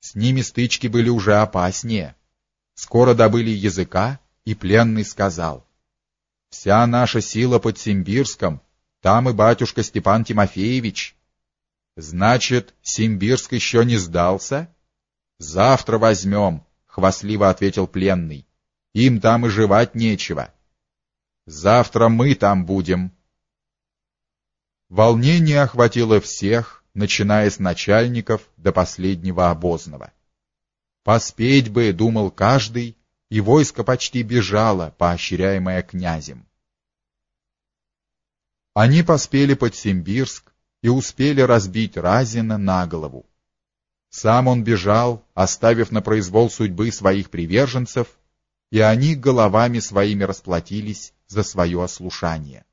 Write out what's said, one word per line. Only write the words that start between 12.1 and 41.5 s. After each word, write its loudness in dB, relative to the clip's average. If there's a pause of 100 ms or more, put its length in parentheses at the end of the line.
Симбирск -2
еще 2
не 2
сдался?" -2 (680)
"Завтра 0
возьмем", 0 (220)
хвастливо 0
ответил -2
пленный. -2 (480)
"Им 2
там 2
и 2
жевать 2
нечего". -4 (920)
"Завтра 2
мы 2
там 0
будем". -2 (1800)
Волнение 4
охватило 2
всех, -4 (100)
начиная 0
с -14
начальников -2
до -2
последнего -2
обозного. -6 (920)
"Поспеть 2
бы", 0
думал 0
каждый, -2 (320)
и -2
войско 2
почти -2
бежало, 0
поощряемое -2
князем. -8 (2250)
Они 4
поспели 2
под -2
Симбирск -6 (300)
и 0
успели 0
разбить 0